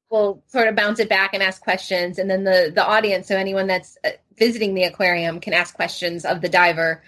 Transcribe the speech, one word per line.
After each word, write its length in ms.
we'll 360
sort 200
of 80
bounce 240
it 100
back 240
and 80
ask 200
questions, 580
and 100
then 140
the, 300
the 120
audience, 420
so 80
anyone 320
that's, 380
uh, 60
visiting 380
the 80
aquarium 560
can 140
ask 220
questions 500
of 160
the 80
diver 580